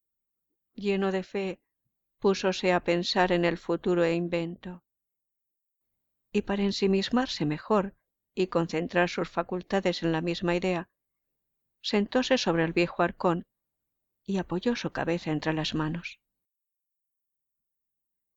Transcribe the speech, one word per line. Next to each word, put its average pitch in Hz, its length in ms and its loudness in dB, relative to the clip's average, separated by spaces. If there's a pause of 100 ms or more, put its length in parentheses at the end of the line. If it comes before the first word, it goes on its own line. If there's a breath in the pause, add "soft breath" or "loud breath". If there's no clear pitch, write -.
(760)
Lleno 196 380 0
de 190 100 0
fe, 190 380 -6 (580)
púsose 190 540 2
a 175 120 4
pensar 180 480 2
en 175 120 4
el 170 140 0
futuro 175 460 0
e 165 100 2
invento, 175 680 -4 (1500)
y 208 100 0
para 202 200 -2
ensimismarse 196 800 0
mejor 185 500 0 (400)
y 185 120 0
concentrar 175 600 0
sus 175 200 -4
facultades 180 720 -2
en 165 100 2
la 160 80 0
misma 170 340 -2
idea, 175 340 -2 (960)
sentóse 247 560 2
sobre 165 260 2
el 165 80 0
viejo 175 300 0
arcón 175 420 0 (800)
y 196 140 -2
apoyó 185 380 -2
su - 160 -6
cabeza 160 400 -2
entre 156 200 -2
las 156 220 -4
manos. 156 460 -4 (2250)